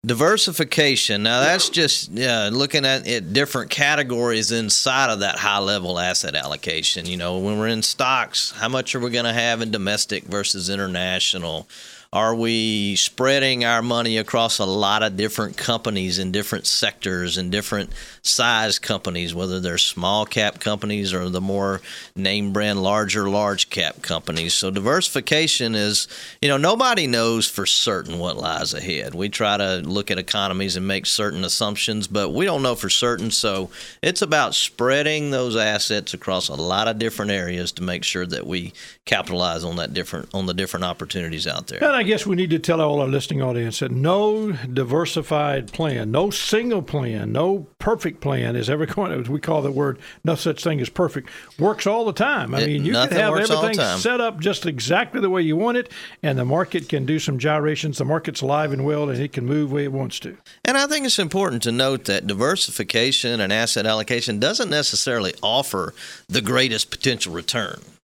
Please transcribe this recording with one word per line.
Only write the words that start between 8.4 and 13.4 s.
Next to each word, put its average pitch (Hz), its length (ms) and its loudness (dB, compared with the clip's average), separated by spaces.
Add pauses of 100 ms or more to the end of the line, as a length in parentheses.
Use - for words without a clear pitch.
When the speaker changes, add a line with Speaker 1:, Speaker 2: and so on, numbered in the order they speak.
Speaker 1:
how 113 100 -2
much 127 260 -2
are 131 60 -2
we 120 100 -2
gonna 117 240 0
have 117 260 0
in 110 120 -2
domestic 101 520 -2
versus 98 460 -2
international? 92 1000 -2 (420)
Are 110 240 2
we 110 600 0
spreading 131 680 2